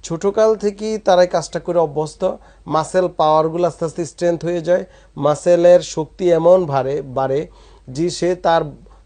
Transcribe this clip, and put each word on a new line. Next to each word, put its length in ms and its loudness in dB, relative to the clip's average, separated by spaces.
ছোটকাল 520 0
থেকেই 420 -6
তারা 240 2
এই 60 4
কাজটা 320 -4
করে 200 -2
অভ্যস্ত, 520 -4
মাসেল 400 -2
পাওয়ারগুলো 600 0
আস্তে 180 -6
আস্তে 200 -8
স্ট্রেংথ 400 -4
হয়ে 160 -4
যায়, 240 0
মাসেলের 600 4
শক্তি 520 -4
এমন 340 4
ভারে-, 400 -2
বাড়ে 420 -4
যে 200 -4
সে 260 -2
তার 260 0